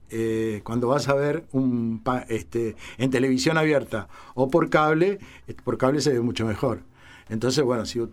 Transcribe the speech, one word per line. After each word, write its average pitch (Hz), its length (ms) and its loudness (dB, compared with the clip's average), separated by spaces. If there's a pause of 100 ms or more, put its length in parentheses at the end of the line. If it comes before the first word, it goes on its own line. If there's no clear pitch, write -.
eh, 113 540 -2
cuando 120 240 -2
vas 139 220 0
a 139 40 4
ver 147 380 0
un 120 500 0
pa-, 127 280 -2
este, 110 480 -4 (200)
en 131 140 0
televisión 131 460 2
abierta 139 500 0 (260)
o 131 160 0
por 156 200 2
cable, 160 500 4 (260)
eh, - 160 -12
por 117 160 -2
cable 139 220 2
se 139 140 2
ve 120 80 2
mucho 113 240 0
mejor. 107 380 -2 (440)
Entonces, 127 380 0
bueno, 120 200 0
si 117 140 -6 (140)